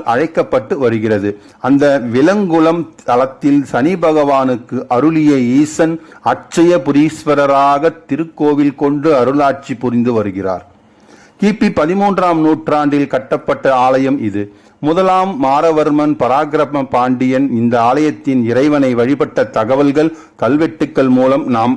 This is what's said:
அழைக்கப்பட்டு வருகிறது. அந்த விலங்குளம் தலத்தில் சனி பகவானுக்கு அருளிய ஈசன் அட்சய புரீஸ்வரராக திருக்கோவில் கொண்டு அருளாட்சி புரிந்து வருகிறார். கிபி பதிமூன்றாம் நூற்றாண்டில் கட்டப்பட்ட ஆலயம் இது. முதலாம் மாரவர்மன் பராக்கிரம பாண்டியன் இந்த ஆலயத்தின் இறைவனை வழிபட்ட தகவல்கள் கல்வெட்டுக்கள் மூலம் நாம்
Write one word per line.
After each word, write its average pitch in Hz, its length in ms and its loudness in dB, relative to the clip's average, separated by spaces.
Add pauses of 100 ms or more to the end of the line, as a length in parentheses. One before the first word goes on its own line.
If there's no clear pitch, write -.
அழைக்கப்பட்டு 139 720 -2
வருகிறது. 110 540 0 (280)
அந்த 139 260 2 (240)
விலங்குளம் 165 760 2 (160)
தலத்தில் 131 680 0
சனி 147 320 -2
பகவானுக்கு 139 800 0 (120)
அருளிய 151 440 2 (200)
ஈசன் 151 420 0 (300)
அட்சய 170 540 2
புரீஸ்வரராக 143 1120 0 (100)
திருக்கோவில் 147 760 -2
கொண்டு 143 360 -2
அருளாட்சி 135 600 0
புரிந்து 120 380 -2
வருகிறார். 98 500 -4 (760)
கிபி 208 340 0
பதிமூன்றாம் 180 680 0
நூற்றாண்டில் 147 720 0
கட்டப்பட்ட 139 540 -4 (100)
ஆலயம் 135 440 0
இது. 101 240 -4 (380)
முதலாம் 185 560 0
மாரவர்மன் 151 800 0
பராக்கிரம 143 680 -2
பாண்டியன் 127 640 0
இந்த 117 300 0
ஆலயத்தின் 135 640 0
இறைவனை 135 500 2
வழிபட்ட 131 560 -2
தகவல்கள் 139 600 0 (260)
கல்வெட்டுக்கள் 143 760 -2
மூலம் 131 380 2
நாம் 120 280 0